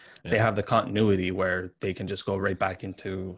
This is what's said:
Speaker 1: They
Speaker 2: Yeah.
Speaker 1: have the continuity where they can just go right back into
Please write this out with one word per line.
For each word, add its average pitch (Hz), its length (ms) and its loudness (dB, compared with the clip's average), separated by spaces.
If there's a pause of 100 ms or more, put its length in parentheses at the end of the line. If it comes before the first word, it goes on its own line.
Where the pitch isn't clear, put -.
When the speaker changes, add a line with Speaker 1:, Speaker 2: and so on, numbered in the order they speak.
(240)
Speaker 1:
They 107 140 0
Speaker 2:
Yeah. 107 60 4
Speaker 1:
have 110 120 2
the 101 80 0
continuity 98 680 4
where 92 500 -2
they 95 120 -4
can 95 140 -8
just 98 180 -6
go 98 120 0
right 95 200 0
back 95 280 -2
into 95 520 -8